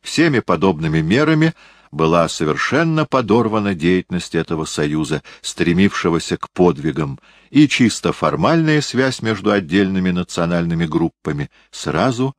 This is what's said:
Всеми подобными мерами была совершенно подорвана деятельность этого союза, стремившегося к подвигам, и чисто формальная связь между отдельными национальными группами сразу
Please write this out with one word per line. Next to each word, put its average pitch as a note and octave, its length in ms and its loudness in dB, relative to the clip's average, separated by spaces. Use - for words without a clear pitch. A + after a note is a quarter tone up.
Всеми D3 380 2
подобными D#2+ 600 0
мерами D3+ 540 2
была D#2+ 360 2
совершенно D3 760 0
подорвана A2 720 0
деятельность F2 600 -2
этого D#2+ 280 -2
союза, D2+ 600 -4
стремившегося E2+ 920 0
к - 160 -12
подвигам, D#2 680 0
и D3 160 6
чисто G2+ 460 0
формальная D3 680 2
связь C3 420 -2
между G#2 280 -2
отдельными F#2+ 600 2
национальными E2+ 760 -2
группами D#2 640 -4
сразу A#2 680 -2